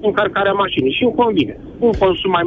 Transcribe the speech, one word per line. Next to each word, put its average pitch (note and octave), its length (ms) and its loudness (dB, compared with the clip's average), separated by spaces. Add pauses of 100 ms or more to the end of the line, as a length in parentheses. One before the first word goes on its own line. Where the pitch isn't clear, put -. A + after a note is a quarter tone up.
încărcarea G3 560 0
mașinii C3+ 340 -2
și B3+ 60 0
îmi B3 180 0
convine. E3+ 320 0 (320)
Un A3+ 60 4 (120)
consum F#3+ 260 2
mai F3 160 0